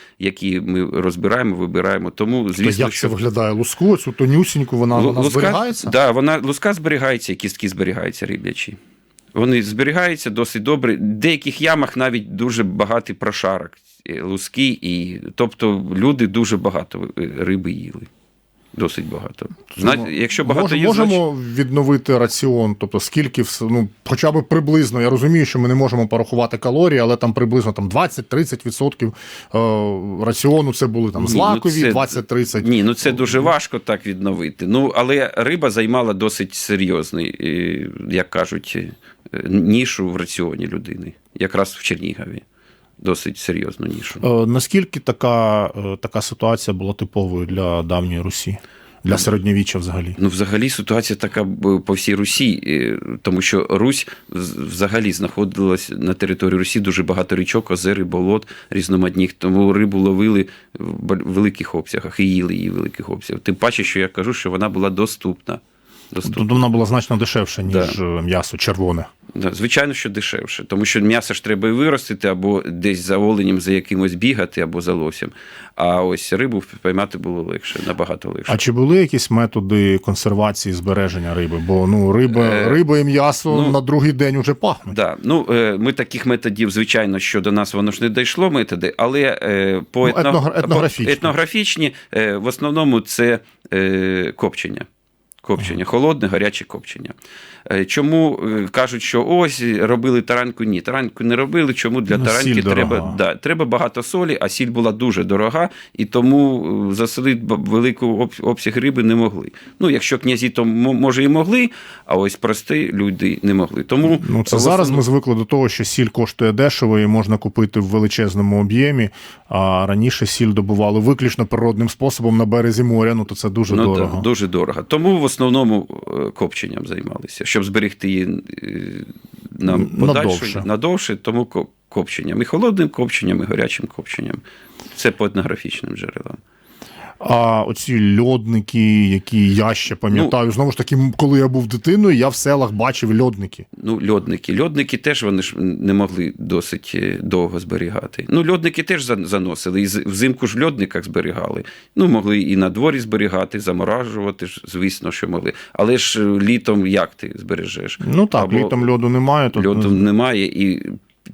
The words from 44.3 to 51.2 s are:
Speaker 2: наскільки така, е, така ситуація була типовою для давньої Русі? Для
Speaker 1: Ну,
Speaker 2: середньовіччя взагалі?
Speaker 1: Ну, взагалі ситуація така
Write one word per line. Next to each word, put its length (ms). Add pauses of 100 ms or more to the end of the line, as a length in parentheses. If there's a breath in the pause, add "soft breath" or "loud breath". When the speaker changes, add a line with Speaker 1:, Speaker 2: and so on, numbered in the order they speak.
Speaker 2:
наскільки 520
така, 640
е, 360
така 200
ситуація 540
була 180
типовою 520
для 380
давньої 380
Русі? 360 (460 loud breath)
Для 80
Speaker 1:
Ну, 60
Speaker 2:
середньовіччя 640
взагалі? 400
Speaker 1:
Ну, 100
взагалі 400
ситуація 480
така 260